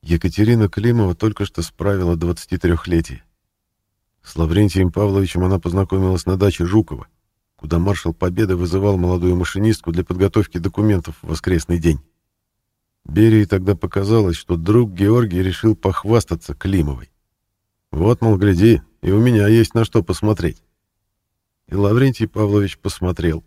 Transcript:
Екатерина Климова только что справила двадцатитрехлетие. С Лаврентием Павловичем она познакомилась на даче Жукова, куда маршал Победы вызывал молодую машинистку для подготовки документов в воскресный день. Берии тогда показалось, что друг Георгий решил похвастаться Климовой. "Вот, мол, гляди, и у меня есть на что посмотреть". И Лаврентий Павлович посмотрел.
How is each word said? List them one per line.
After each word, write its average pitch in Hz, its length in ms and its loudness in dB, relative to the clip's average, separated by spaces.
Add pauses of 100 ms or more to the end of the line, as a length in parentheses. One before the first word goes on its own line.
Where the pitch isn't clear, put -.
Екатерина 104 640 2
Климова 104 460 0
только 104 320 -4
что - 160 -10
справила 92 520 -2
двадцатитрехлетие. 85 1080 -2 (960)
С - 140 -16
Лаврентием 87 560 2
Павловичем 98 520 0
она 95 140 0
познакомилась 92 680 -2
на 92 100 0
даче 98 300 0
Жукова, 98 420 -2 (480)
куда 80 220 -4
маршал 90 340 -2
Победы 92 420 -2
вызывал 92 440 0
молодую 90 360 0
машинистку 98 580 -2
для 87 120 -2
подготовки 92 540 -2
документов 98 640 -2
в 78 60 -14
воскресный 87 500 -2
день. 80 220 0 (1040)
Берии 107 400 4
тогда 95 300 0
показалось, 98 600 -2
что - 200 -6
друг 104 360 0
Георгий 101 500 0
решил 95 320 0
похвастаться 98 800 -2
Климовой. 76 560 -4 (800)
"Вот, 101 300 0
мол, 110 160 2
гляди, 98 460 4 (180)
и 87 100 -2
у 98 80 2
меня 113 300 4
есть 113 240 4
на 113 140 0
что - 160 0
посмотреть". 92 600 -4 (1040)
И - 80 -14
Лаврентий 110 540 0
Павлович 101 500 0
посмотрел. 85 680 -4